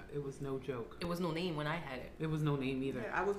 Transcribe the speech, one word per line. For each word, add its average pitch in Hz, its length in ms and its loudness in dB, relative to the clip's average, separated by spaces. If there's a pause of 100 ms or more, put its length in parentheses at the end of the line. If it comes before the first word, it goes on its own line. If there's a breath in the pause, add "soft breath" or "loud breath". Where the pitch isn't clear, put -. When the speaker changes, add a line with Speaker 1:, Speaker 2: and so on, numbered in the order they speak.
(140)
Speaker 1:
it 143 100 -2
was 135 180 -8
no 135 180 -2
joke. 123 400 -6
Speaker 2:
It 185 80 -4
was 170 120 0
no 175 120 2
name 165 240 0
when 147 120 0
I 156 80 0
had 139 240 -4
it. 120 200 -8
Speaker 1:
It 160 100 0
was 156 120 2
no 147 140 6
name 131 280 2
either. 131 180 0
Speaker 3:
Yeah, - 180 0
I 185 40 4
was 202 160 4